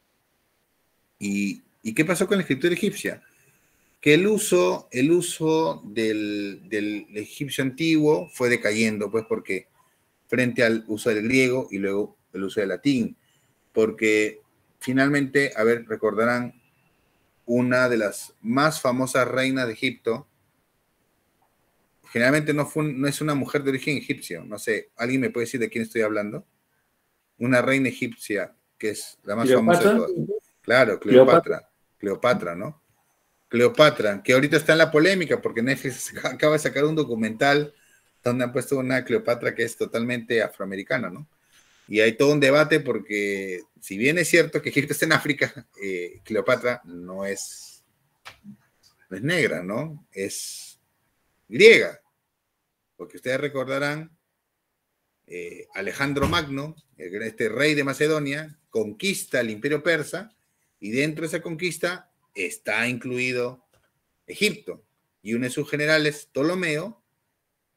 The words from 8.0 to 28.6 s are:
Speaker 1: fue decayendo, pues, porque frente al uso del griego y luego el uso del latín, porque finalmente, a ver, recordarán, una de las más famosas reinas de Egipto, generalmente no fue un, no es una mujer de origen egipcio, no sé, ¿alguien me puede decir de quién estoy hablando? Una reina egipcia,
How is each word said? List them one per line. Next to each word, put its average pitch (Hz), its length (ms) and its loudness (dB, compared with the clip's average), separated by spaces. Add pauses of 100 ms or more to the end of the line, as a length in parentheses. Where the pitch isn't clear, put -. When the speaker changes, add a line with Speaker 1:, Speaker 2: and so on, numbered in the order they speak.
Speaker 1:
fue 123 200 0
decayendo, 107 600 0
pues, 110 180 -2
porque - 400 -6 (600)
frente 120 360 0
al 113 240 2
uso 107 220 -4
del 104 140 0
griego 127 480 2
y 98 80 -6
luego 98 380 -4 (160)
el 95 100 -6
uso 98 160 -4
del 98 100 0
latín, 107 460 0 (560)
porque 107 720 2 (380)
finalmente, 135 760 0
a 110 80 0
ver, 117 240 2
recordarán, 113 760 -2 (840)
una 127 420 2
de 120 80 2
las 104 440 -4
más 139 400 0
famosas 127 460 0
reinas 131 380 -2
de 113 80 -4
Egipto, 120 540 -4 (1800)
generalmente 147 420 2
no 147 140 0
fue 156 160 -4
un, 139 180 -4
no 143 60 0
es 139 120 -4
una 156 140 -2
mujer 143 300 -4
de 135 80 -2
origen 135 260 -2
egipcio, 87 460 -8
no 101 160 -12
sé, - 380 -4
¿alguien 127 240 -2
me 117 100 -2
puede 120 140 -4
decir 120 140 -8
de 110 100 -2
quién 113 140 -4
estoy 110 180 -4
hablando? 107 440 -4 (920)
Una 123 220 2
reina 131 280 2
egipcia, 113 640 -6 (240)